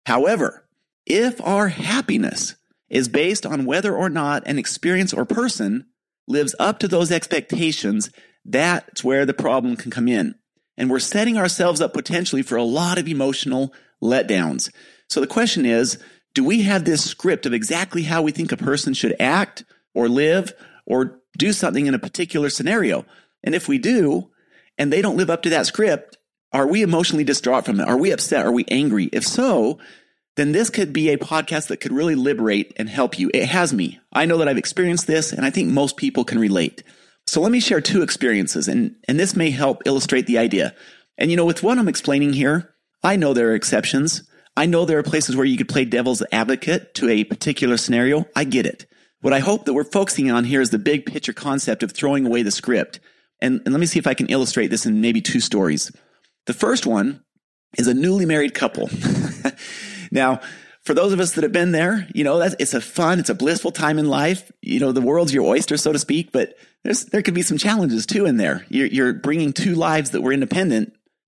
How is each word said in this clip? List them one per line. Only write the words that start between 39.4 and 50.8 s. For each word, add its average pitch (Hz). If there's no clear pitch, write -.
help 135
illustrate 135
the 120
idea. 98
And, 151
you 170
know, 170
with 170
what 240
I'm 214
explaining 143
here, 143
I 196
know 147
there 117
are 110
exceptions. 135
I 147
know 170
there 156
are 147
places 147
where 131
you 131
could 117
play 135
devil's 120
advocate 127
to 120
a 107
particular 123
scenario. 127
I 151
get 127
it. -
What 135
I 135
hope 202
that 135
we're 147
focusing 147
on 120
here 135
is 123
the 113
big 143